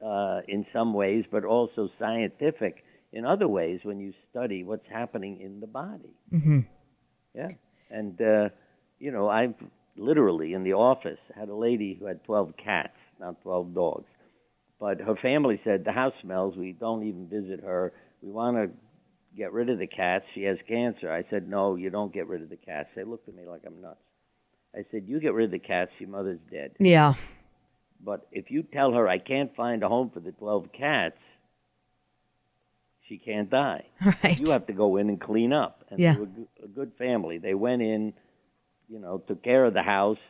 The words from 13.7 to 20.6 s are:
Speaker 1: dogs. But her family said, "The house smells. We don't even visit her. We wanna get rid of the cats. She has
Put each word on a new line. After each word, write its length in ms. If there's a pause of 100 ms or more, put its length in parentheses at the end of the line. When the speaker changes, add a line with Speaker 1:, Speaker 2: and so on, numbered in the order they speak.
Speaker 1:
dogs. 300 (760)
But 200
her 160
family 460
said, 220
"The 80
house 300
smells. 340
We 160
don't 340
even 220
visit 320
her. 320 (300)
We 100
wanna 380 (640)
get 160
rid 160
of 100
the 80
cats. 380 (100)
She 100
has 120 (100)